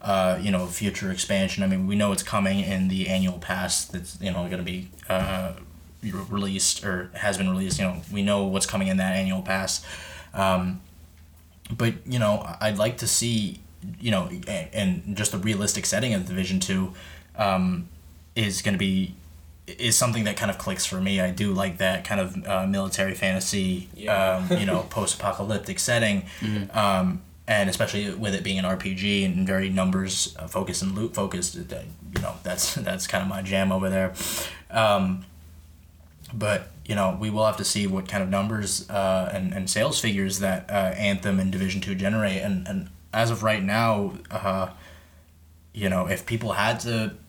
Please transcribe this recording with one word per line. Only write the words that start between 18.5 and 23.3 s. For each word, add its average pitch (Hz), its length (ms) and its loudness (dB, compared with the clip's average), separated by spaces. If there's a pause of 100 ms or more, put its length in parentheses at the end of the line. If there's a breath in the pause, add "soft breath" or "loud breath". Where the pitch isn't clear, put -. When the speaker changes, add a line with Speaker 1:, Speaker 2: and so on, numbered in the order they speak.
Speaker 1:
gonna 98 140 2
be, 95 360 2 (540)
is 113 280 0
something 113 280 4
that 104 120 0
kind 107 140 0
of 95 80 -2
clicks - 280 -2
for 92 140 -2
me. 95 220 4
I 92 100 4
do 98 220 0
like 95 240 0
that 95 280 2
kind 101 140 0
of, 92 280 -4
uh, 95 180 2
military 98 480 0
fantasy, 95 800 0